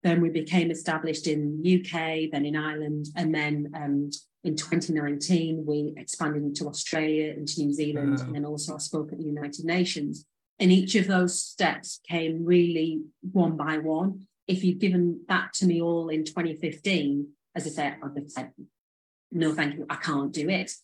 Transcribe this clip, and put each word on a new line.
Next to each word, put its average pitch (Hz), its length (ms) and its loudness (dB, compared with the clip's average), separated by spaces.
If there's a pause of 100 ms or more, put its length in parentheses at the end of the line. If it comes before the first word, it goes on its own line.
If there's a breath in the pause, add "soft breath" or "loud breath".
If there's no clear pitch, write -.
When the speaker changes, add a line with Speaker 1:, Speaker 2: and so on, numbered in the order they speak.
Speaker 1:
Then 170 200 6
we 165 80 4
became 165 400 2
established 160 560 -2
in 151 340 0
the 170 80 2
U 180 120 8
K, 160 520 -2
then 143 140 0
in 147 100 -2
Ireland, 151 600 -4
and 160 180 0
then, 147 400 0
um, 143 340 0 (360)
in 156 120 0
twenty - 380 -2
nineteen, 156 720 0
we 147 320 -2
expanded 151 440 -4
into 147 240 -4
Australia, 156 720 -2
into 147 240 -6
New 143 140 2
Zealand, 147 420 0
Speaker 2:
Wow. 127 80 -2
Speaker 1:
and 127 100 -6
then 147 120 -4
also 151 300 -6
I - 20 -12
spoke 151 340 -4
at 143 60 -10
the 160 80 -6
United 147 400 -6
Nations. 170 580 -2 (340)
And 185 140 8
each 190 220 6
of 226 120 4
those 185 360 2
steps - 680 -4
came 165 380 -2
really 165 560 4 (280)
one 165 280 4
by 156 180 -2
one. 160 500 -2 (220)
If 185 160 0
you'd 180 160 4
given 175 480 4
that 185 280 0
to 190 100 4
me 165 160 4
all 170 260 0
in 156 160 0
twenty 165 320 -4
fifteen, 147 800 -2 (200)
as 156 120 -6
I 151 40 -6
said, 143 320 -4
I'd 143 140 -10
have 143 140 -10
said, - 220 -10 (760)
"No, 160 220 2
thank 147 220 -2
you, 151 160 -8
I 139 60 -4
can't 143 360 -2
do 151 160 -2
it." 185 240 -2 (100)